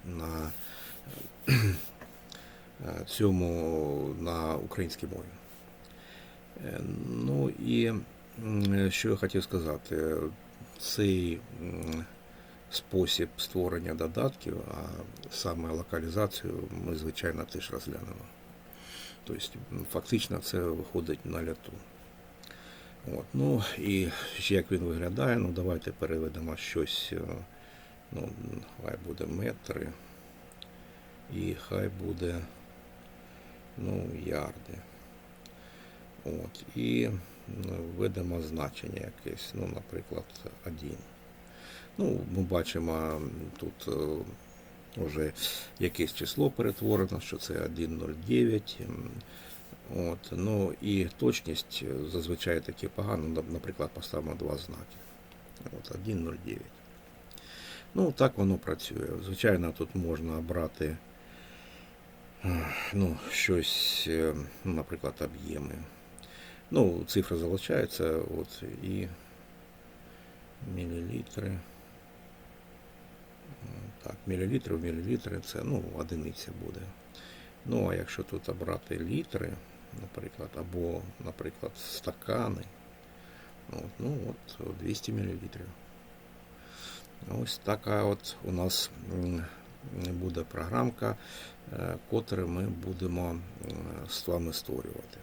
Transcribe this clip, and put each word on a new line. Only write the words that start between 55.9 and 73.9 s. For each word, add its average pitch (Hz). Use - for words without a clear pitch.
один 95
нуль 82
дев'ять. -
Ну, 185
так 135
воно 95
працює. -
Звичайно, 92
тут -
можна 82
обрати, 80
е, 87
ну, 92
щось, -
е, 80
ну, 92
наприклад, 71
об'єми. 76
Ну, 90
цифри -
залишаються, 85
от, -
і 95
мілілітри. 92